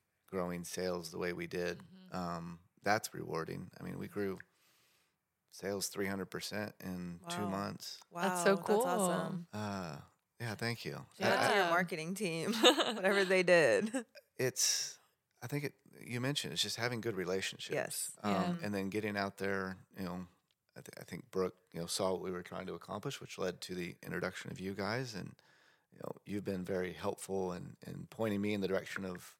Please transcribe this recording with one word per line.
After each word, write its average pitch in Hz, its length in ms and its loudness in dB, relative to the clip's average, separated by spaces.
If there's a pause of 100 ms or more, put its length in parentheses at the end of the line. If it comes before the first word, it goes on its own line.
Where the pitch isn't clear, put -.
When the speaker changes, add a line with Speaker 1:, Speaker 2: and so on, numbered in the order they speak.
(260)
Speaker 1:
growing 87 380 -2
sales 90 460 -2
the 90 80 -8
way 90 140 0
we 87 140 -4
did. 87 360 -2
Speaker 2:
Mm-hmm. - 300 -20
Speaker 1:
Um, 85 480 -4 (220)
that's 104 320 2
rewarding. 85 560 -4 (100)
I - 40 -12
mean, 90 140 -6
we 95 100 -6
grew 98 300 -2 (1120)
sales 98 360 -2
three 98 180 -2
hundred 98 200 -2
percent 101 460 -4 (100)
in 90 460 -6
two 104 140 -4
Speaker 3:
Wow. 101 80 -2
Speaker 1:
months. 101 480 -6 (120)
Speaker 3:
Wow, 175 120 -6
Speaker 2:
That's 180 220 2
so 196 120 6
Speaker 3:
that's 170 140 -4
awesome. 180 840 2
Speaker 2:
cool. 107 80 -4
Speaker 1:
Uh, 95 360 -4 (440)
yeah, 117 140 -4
thank 117 300 -4
you. 101 200 -6 (160)
Speaker 3:
Shout - 120 6
out - 160 6
to - 60 6
your 196 100 6
Speaker 2:
Yeah. 170 60 2
Speaker 3:
marketing 170 440 2
team, 180 380 0
<laughs> - 420 6
whatever 196 300 6
they 185 180 6
did. 175 600 8 (320)
Speaker 1:
It's, - 640 2 (440)
I 120 60 -6
think 143 160 -2
it, - 100 -6 (260)
you 120 200 -6
mentioned, 131 320 0
it's 90 100 2
just 101 140 0
having 117 240 0
good 104 160 0
relationships. 92 580 0
Speaker 3:
Yes. - 380 -2 (100)
Speaker 1:
Um, 104 100 2
Speaker 2:
Yeah. 175 300 2
Speaker 1:
and 104 120 -2
then 98 140 0
getting 104 280 -2
out 98 220 -2
there, 95 400 -2 (200)
you 95 60 -6
know, 90 220 -6 (500)
I, - 40 -12
th-, - 200 -16
I - 20 -12
think - 300 -12
Brooke, 92 240 0 (160)
you 85 80 -6
know, 85 60 -4
saw 95 260 2
what 90 80 0
we 87 100 -4
were 90 140 -4
trying 92 240 -8
to 90 60 -6
accomplish, 98 460 -8
which - 160 -14
led 92 260 -2
to 92 120 -8
the 90 260 -4
introduction 90 520 -4
of - 80 -8
you 95 140 -4
guys. 113 400 -2
And, 90 200 -8 (580)
you - 120 -18
know, - 80 -6 (120)
you've 98 200 -4
been 92 200 -2
very 90 280 0
helpful 95 600 -2
in, 90 320 -8
in 90 260 -10
pointing 107 300 0
me 104 140 0
in 101 60 0
the 95 80 2
direction 95 360 -2
of, 90 360 -8